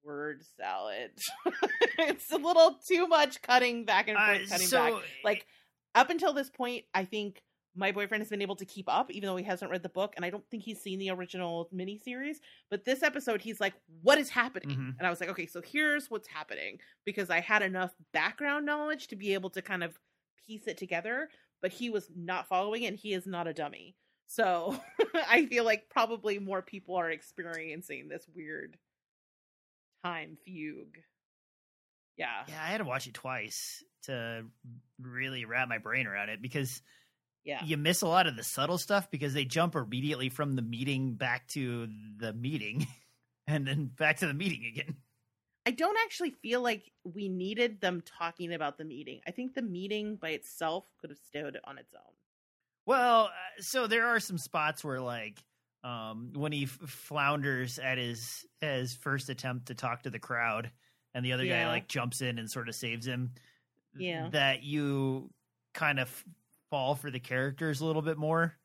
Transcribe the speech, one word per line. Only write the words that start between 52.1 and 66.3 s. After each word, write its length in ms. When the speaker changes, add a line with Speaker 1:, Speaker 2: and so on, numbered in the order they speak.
Speaker 2:
Well, 400
uh, 360
so 260
there 200
are 120
some 200
spots 440
where, 160
like, 400
um, 500
when 180
he 120
f-, 60
flounders 880
at 200
his, 440
his 360
first 340
attempt 380
to 80
talk 280
to 60
the 100
crowd 520
and 100
the 100
other 120
guy, 140
Speaker 1:
Yeah. 80
Speaker 2:
like, 200
jumps 340
in 180
and 100
sort 200
of 60
saves 300
him, 280
Speaker 1:
Yeah. 340
Speaker 2:
that 340
you 640
kind 240
of 100